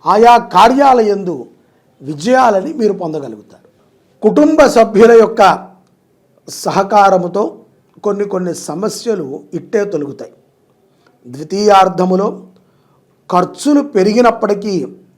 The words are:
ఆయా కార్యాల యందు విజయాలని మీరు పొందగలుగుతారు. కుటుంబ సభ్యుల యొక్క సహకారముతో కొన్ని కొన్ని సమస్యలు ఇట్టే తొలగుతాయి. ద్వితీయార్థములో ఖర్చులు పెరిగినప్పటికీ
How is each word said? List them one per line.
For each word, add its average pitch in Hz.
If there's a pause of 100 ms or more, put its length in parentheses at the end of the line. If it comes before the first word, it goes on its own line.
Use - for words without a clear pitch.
ఆయా 220 (220)
కార్యాల 254 (100)
యందు 185 (640)
విజయాలని 202 (100)
మీరు 208
పొందగలుగుతారు. 139 (580)
కుటుంబ 302 (180)
సభ్యుల 220 (100)
యొక్క 214 (1040)
సహకారముతో 190 (640)
కొన్ని 202
కొన్ని 180 (160)
సమస్యలు 185 (320)
ఇట్టే 202 (100)
తొలగుతాయి. 139 (1000)
ద్వితీయార్థములో 185 (1040)
ఖర్చులు 277 (140)
పెరిగినప్పటికీ 208 (440)